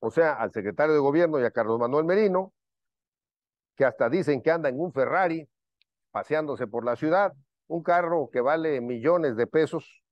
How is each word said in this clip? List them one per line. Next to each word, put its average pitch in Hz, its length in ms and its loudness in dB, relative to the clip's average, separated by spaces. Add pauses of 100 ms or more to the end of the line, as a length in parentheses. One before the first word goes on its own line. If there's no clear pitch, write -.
o 113 100 -4
sea, 156 240 2
al 110 180 -4
secretario 147 400 0
de 151 80 4
gobierno 151 400 2
y 120 40 2
a 113 60 2
Carlos 113 280 0
Manuel 127 260 0
Merino, 190 480 0 (1200)
que 135 100 2
hasta 123 240 0
dicen 143 320 0
que 156 80 2
anda 160 180 0
en 127 100 -4
un 170 140 -6
Ferrari, 160 560 -2 (640)
paseándose 139 560 -4
por 113 180 -6
la 120 120 -2
ciudad, 180 360 0 (340)
un 165 160 -8
carro 170 480 0
que 123 120 -2
vale 151 400 0
millones 123 540 0
de 117 100 0
pesos. - 640 -2